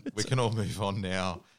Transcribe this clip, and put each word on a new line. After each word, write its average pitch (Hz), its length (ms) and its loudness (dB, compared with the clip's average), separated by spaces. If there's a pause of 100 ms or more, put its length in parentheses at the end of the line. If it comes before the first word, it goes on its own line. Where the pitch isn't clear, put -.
(140)
We 107 100 -2
can 120 160 2
all 113 120 4
move 101 300 0
on 98 200 0
now. 92 400 0 (180)